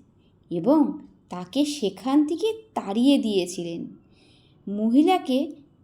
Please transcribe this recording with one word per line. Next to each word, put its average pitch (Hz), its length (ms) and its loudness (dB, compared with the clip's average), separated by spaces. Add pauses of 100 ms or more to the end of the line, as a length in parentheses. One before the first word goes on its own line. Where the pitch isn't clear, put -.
(500)
এবং 202 480 2 (300)
তাকে 180 360 -4
সেখান 277 640 0
থেকে 339 260 -2 (220)
তাড়িয়ে 240 440 2
দিয়েছিলেন। 175 680 -4 (840)
মহিলাকে 262 840 2 (320)